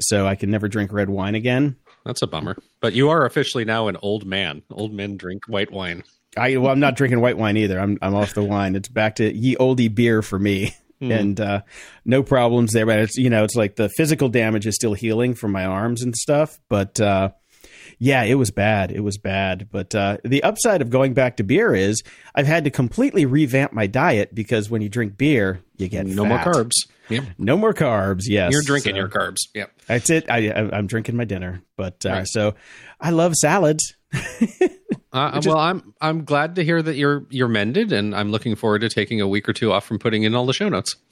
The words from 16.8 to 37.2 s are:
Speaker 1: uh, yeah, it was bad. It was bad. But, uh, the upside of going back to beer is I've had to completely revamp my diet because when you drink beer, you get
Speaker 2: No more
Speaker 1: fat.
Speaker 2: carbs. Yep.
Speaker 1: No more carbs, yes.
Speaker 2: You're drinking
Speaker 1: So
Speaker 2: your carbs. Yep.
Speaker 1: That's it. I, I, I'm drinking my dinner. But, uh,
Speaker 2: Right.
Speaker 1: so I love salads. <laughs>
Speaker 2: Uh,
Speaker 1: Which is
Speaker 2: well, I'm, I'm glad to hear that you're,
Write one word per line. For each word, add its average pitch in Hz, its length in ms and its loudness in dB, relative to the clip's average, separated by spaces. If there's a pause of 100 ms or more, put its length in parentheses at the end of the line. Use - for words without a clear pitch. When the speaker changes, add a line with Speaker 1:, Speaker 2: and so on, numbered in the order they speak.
Speaker 1:
uh, 98 300 2 (680)
yeah, 127 260 2
it 110 100 2
was 127 160 2
bad. 101 420 0
It 101 80 -4
was 101 180 -4
bad. 95 540 -4
But, 95 220 -6
uh, 101 300 0
the 135 180 2
upside 214 400 2
of 120 80 -4
going 131 240 2
back 127 240 0
to 117 40 -2
beer 151 320 2
is 101 280 0 (320)
I've 143 120 2
had 156 180 2
to 139 60 2
completely 151 560 0
revamp 135 460 2
my 107 140 0
diet 123 480 0
because 107 360 -2
when 113 120 -2
you 104 60 -4
drink 104 280 -4
beer, 107 440 2 (180)
you 95 100 -4
get 95 180 -4
Speaker 2:
No 95 200 -2
more 117 120 2
Speaker 1:
fat. 170 80 -2
Speaker 2:
carbs. 123 260 2 (380)
Yep. 123 140 -2 (140)
Speaker 1:
No 117 200 2
more 214 160 2
carbs, 98 520 0
yes. 101 260 2
Speaker 2:
You're 147 100 2
drinking 139 320 0
Speaker 1:
So 98 40 -4
Speaker 2:
your 95 100 -4
carbs. 95 280 -4 (160)
Yep. 101 200 -10 (140)
Speaker 1:
That's 117 240 -2
it. 160 200 2
I, 113 180 2
I, 107 280 -2
I'm 104 100 -2
drinking 113 300 -4
my 120 80 -2
dinner. 90 380 -8 (140)
But, 92 300 -8
uh, 92 40 0
Speaker 2:
Right. 95 180 -4
Speaker 1:
so 104 260 0 (460)
I 160 100 -2
love 165 260 2
salads. 156 580 2 (180)
<laughs> - 320 -2 (680)
Speaker 2:
Uh, 135 180 0
Speaker 1:
Which 147 160 -2
is - 0 -
Speaker 2:
well, 156 120 4
I'm, 165 420 -2
I'm 156 240 -2
glad 147 320 0
to 185 80 0
hear 165 180 2
that 156 140 -4
you're, 143 340 0